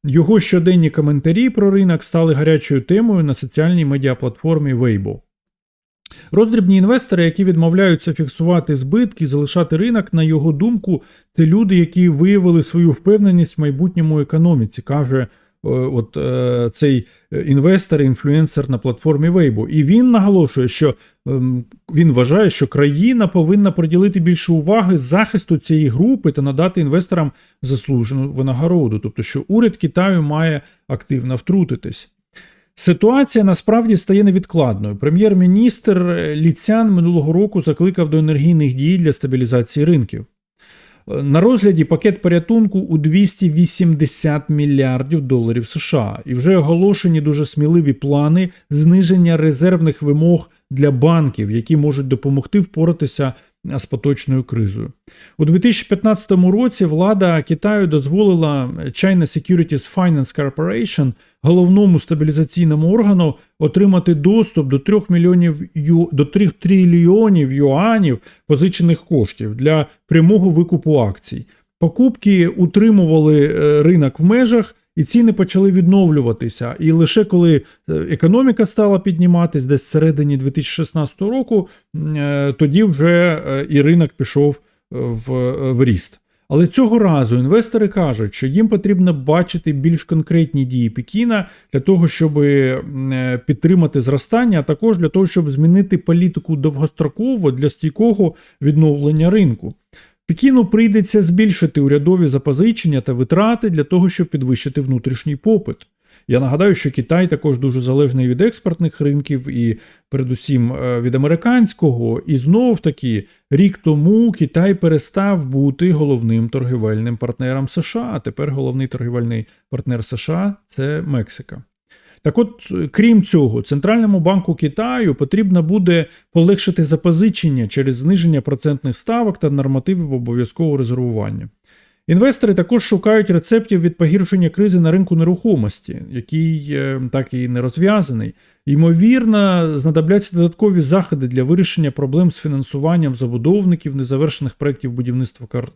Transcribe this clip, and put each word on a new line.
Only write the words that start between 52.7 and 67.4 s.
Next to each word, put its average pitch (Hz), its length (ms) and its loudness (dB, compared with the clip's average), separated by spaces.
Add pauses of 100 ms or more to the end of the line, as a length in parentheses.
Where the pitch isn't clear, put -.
е, 139 60 -4
з - 80 -8
поточною 131 580 -2
кризою. 110 480 -6 (460)
У 156 60 0
дві 165 140 4
тисячі 220 300 0
п'ятнадцятому 196 640 0
році 214 340 0
влада 175 580 0
Китаю 202 440 -2
дозволила 151 840 0 (160)
China 185 340 0
Securities 156 760 -2
Finance 165 420 -2
Corporation, 156 760 -4 (300)
головному 180 560 4
стабілізаційному 156 920 0
органу, 196 420 2 (240)
отримати 180 560 2
доступ 160 540 0
до 135 100 0
трьох 202 320 -2
мільйонів 175 520 2 (120)
ю-, 165 380 0
до 143 120 0
трьох 196 280 0
трильйонів 175 1000 2